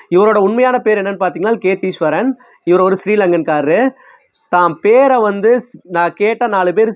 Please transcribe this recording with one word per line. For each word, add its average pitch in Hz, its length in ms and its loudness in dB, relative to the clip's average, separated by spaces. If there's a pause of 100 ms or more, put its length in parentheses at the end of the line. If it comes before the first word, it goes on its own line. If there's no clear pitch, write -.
இவரோட 208 280 2
உண்மையான 240 420 0
பேர் 214 180 0
என்னன்னு 196 220 -6
பார்த்தீங்கன்னா 190 460 -2
கேத்தீஸ்வரன். 185 680 -2 (320)
இவர் 180 180 2
ஒரு 190 140 2 (100)
ஸ்ரீலங்கன்காரரு. 175 840 0 (600)
தான் 175 320 0
பேரை 254 360 4
வந்து 214 380 0
ஸ்-, - 280 -10
நான் 175 300 -2
கேட்ட 226 340 -2
நாலு 185 260 0
பேர் 214 220 0